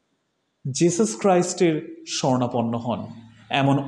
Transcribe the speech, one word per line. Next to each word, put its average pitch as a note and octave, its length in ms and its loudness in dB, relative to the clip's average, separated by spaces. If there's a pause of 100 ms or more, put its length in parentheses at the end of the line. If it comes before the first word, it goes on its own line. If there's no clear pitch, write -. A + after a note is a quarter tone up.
(720)
Jesus F3 480 0
ক্রাইস্টের F3 880 2
শরণাপন্ন B2 680 0
হন। A2+ 300 -6 (420)
এমন C#3 380 2